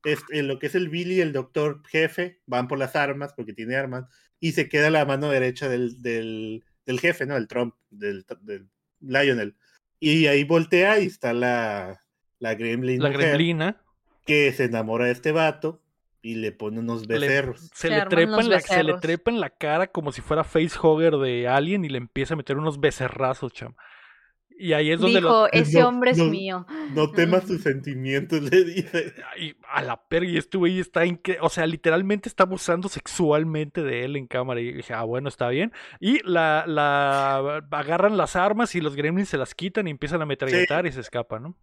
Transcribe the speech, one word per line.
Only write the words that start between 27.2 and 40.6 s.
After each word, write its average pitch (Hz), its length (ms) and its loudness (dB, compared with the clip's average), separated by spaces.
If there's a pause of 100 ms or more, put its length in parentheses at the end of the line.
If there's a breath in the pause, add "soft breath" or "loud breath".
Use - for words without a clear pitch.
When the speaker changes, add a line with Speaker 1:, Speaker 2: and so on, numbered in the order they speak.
Speaker 3:
Ujú. 196 100 -2
Speaker 1:
sus 160 80 -6
sentimientos, 135 800 -2
<laughs> 135 100 -2
le 185 120 8
dice. 170 500 -4 (200)
Speaker 2:
Ay, 151 220 -12 (120)
a 139 140 -2
la 123 140 -6 (120)
perra, 170 180 0
y 175 100 -2
este 156 220 -4
güey 180 200 2
está 170 260 0
incre-, 175 360 -2
o 156 80 2
sea, 160 180 -2
literalmente 180 600 0
está - 160 2
abusando 185 440 -2
sexualmente 156 920 -2
de 123 220 -2
él 139 120 -6
en 131 120 -8
cámara. 127 320 -4
Y 120 120 -6
dije, 131 220 -10
"Ah, 113 80 -4
bueno, 123 260 -4
está 127 200 -4
bien". 160 240 -2 (280 loud breath)
Y 233 280 2
la, 160 380 2
la... 143 960 0 (100)
agarran 170 440 2
las 165 200 0
armas 208 380 0
y 175 60 0
los 151 140 -4
gremlins 165 360 -2
se 151 80 -2
las 131 160 -6
quitan 185 340 -4
y - 20 -6
empiezan 151 300 -4
a 156 40 -2
ametralletar 147 600 0